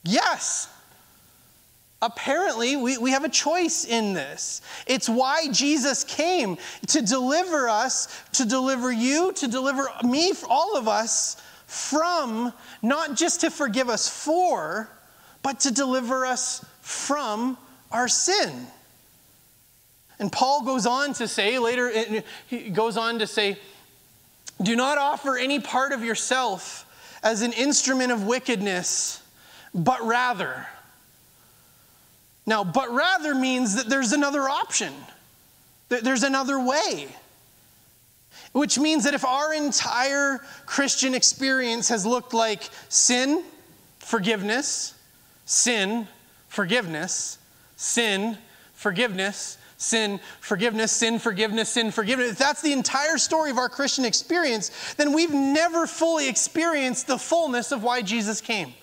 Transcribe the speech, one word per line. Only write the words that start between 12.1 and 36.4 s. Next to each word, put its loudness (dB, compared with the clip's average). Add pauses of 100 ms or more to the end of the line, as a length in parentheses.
not 0
just 0
to 2
forgive 0
us 0
for, 0 (520)
but -4
to 2
deliver 0
us -4 (180)
from -4 (340)
our 0
sin. 0 (1500)
And -4
Paul 2
goes 0
on 0
to -4
say, 0
later, 0 (240)
he -8
goes 0
on 0
to 0
say, 0 (1040)
"Do 2
not 2
offer 0
any 0
part 0
of -4
yourself -2 (360)
as 2
an 0
instrument 2
of -2
wickedness, -2 (520)
but 2
rather," -2 (1800)
now, 2
"but 0
rather" 2
means 2
that -2
there's 2
another 2
option, -2 (960)
that 0
there's 2
another 0